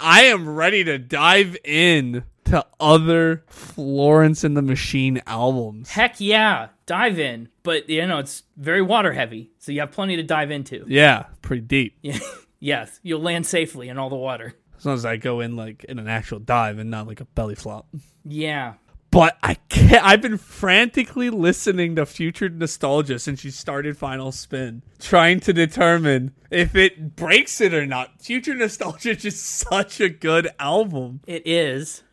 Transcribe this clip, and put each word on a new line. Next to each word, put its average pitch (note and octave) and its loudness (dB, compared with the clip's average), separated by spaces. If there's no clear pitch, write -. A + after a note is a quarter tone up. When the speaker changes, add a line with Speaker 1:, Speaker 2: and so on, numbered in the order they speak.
Speaker 1:
I F3 8
am G3+ 2
ready F3 0
to D3 -2
dive E3 2
in D3 2
to - 0
other D#3+ 4
Florence D3+ 2
and D3 0
the C#3+ 0
Machine C3 -2
albums. A#2 -4
Speaker 2:
Heck A#3 -2
yeah. G3+ 0
Dive F#3+ -2
in. A#2+ -6
But, D#3+ -4
you D#3+ -2
know, E3+ -2
it's - -10
very E3 0
water F#3+ 0
heavy, A#2 -8
so - -12
you C#3+ -4
have C#3+ -8
plenty F#3+ -4
to D#3+ -6
dive D3+ -2
into. C#3 -10
Speaker 1:
Yeah, C3+ 4
pretty B2 -6
deep. B2 -2
Speaker 2:
Yeah. C#3 -8
<laughs> - -14
Yes, C3 -6
you'll D#3 -6
land E3+ -4
safely D#3+ -4
in B2+ -12
all C3 -6
the C3+ -8
water. B2+ -8
Speaker 1:
As - -20
long C#3 -2
as A#2+ -6
I A2+ -4
go A#2+ -4
in, A#2 -8
like, A2 -14
in B2+ -14
an A2 -12
actual A2 -6
dive A2+ -2
and A2 -8
not, A2 -10
like, A2 -16
a - -16
belly A2+ -6
flop. G#2+ -14
Speaker 2:
Yeah. D3+ -8
Speaker 1:
But E3+ 6
I - 0
can't, - 8
I've G3+ 8
been A3 -4
frantically A#3 0
listening F3+ 0
to D3+ 0
Future E3+ -6
Nostalgia D3+ -2
since C#3 -8
you C#3 -12
started C#3+ -8
Final C3+ -8
Spin, B2+ -10
trying F3 4
to F#3+ 0
determine E3 2
if F3 0
it F3+ 0
breaks G3 0
it F3+ 2
or D3 -2
not. B2+ -8
Future B3+ -6
Nostalgia A3 -6
is - -6
just G#3 -8
such - -6
a F#3 0
good D#3+ -2
album. C#3+ -4
Speaker 2:
It E3+ -10
is. D#3 -2